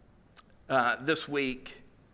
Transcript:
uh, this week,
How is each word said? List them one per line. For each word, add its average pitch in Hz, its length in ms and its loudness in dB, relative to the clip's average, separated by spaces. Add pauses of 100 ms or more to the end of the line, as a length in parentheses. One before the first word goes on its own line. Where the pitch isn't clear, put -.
(680)
uh, 120 320 4
this 147 260 0
week, 135 540 -4 (320)